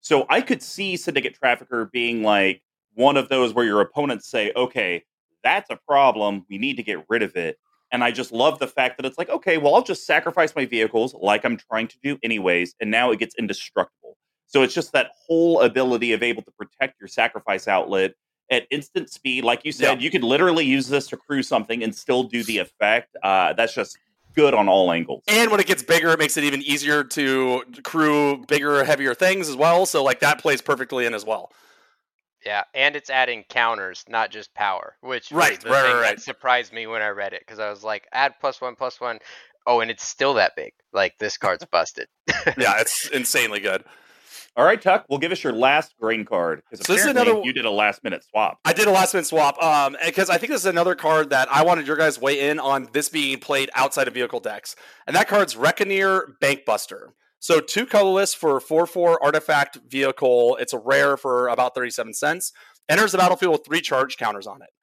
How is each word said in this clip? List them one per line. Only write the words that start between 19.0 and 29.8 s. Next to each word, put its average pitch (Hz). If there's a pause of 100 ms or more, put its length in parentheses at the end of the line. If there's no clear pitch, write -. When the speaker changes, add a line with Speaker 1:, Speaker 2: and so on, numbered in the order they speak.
Speaker 1:
speed. 127
Like 120
you 151
said, 151 (140)
Speaker 2:
Yeah. 120
Speaker 1:
you -
could 131
literally 160
use 131
this 139
to 127
crew 139
something 117
and 110
still 131
do 117
the 104
effect. 104
Uh, 95
that's 117
just - (380)
good 147
on 104
all 92
angles. 80
Speaker 2:
And 226
when 208
it 190
gets 180
bigger, 165
it 160
makes 151
it 151
even 139
easier 143
to 131 (180)
crew 147
bigger, 143
heavier 135
things 185
as 135
well. 170